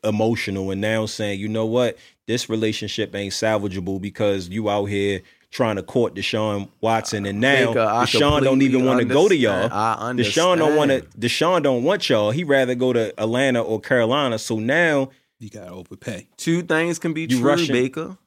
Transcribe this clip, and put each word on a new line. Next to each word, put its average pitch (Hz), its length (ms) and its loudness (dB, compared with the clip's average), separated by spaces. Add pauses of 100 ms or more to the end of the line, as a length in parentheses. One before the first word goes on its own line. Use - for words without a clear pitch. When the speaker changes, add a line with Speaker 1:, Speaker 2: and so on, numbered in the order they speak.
Speaker 1:
emotional 107 640 0
and 98 100 -4
now 110 260 0
saying, 104 340 -6
'You 107 80 -6
know 110 180 -2
what? 120 300 0 (320)
This 120 200 -4
relationship 110 680 -4
ain't 101 160 -6
salvageable 98 680 -2
because 98 480 -2
you 104 220 -4
out 101 140 0
here 101 380 -2 (280)
trying 113 240 0
to 98 80 -4
court 117 320 0
Deshaun 101 540 -4 (120)
Watson, 110 460 0
and 101 140 -4
now 131 280 4
Speaker 2:
Baker, 113 120 0
I 113 240 2
Speaker 1:
Deshaun 117 160 2
don't 147 240 4
Speaker 2:
completely 135 220 4 (100)
Speaker 1:
even 127 100 2
wanna 123 200 2
go 143 220 4
to 196 80 6
y'all. 104 360 2
Speaker 2:
understand. - 0 -
I 110 400 -2 (420)
Speaker 1:
Deshaun 170 40 0
don't 151 180 4
wanna, 143 180 4
Speaker 2:
understand. 131 300 -6
Speaker 1:
Deshaun 160 400 2
don't 127 180 2
want 180 260 0
y'all. 107 220 2
He 156 140 -2
rather 131 320 2
go 127 160 2
to 117 280 0
Atlanta 120 400 2
or 107 200 -2
Carolina. 123 580 0
So 113 220 -4
now 139 500 0 (300)
Speaker 3:
You 107 100 -14
gotta 90 220 -18
overpay. 92 640 -14
Speaker 2:
Two 170 260 -2
things 165 380 -2
can 165 120 -4
be 160 100 -6
Speaker 1:
You 127 180 0
Speaker 2:
true, - 80 -
Speaker 1:
rushing 147 240 2
Speaker 2:
Baker. 135 440 -4 (100)